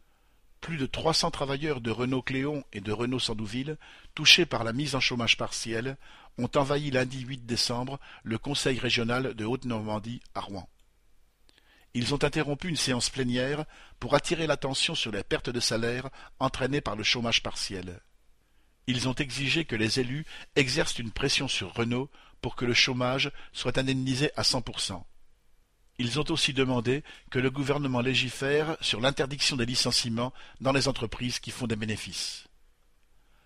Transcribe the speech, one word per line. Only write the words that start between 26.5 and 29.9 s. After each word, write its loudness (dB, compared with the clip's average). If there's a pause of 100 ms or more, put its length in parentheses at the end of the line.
demandé 4 (260)
que 0
le 4
gouvernement 2
légifère 2
sur 0
l'interdiction 2
des 2
licenciements 0 (300)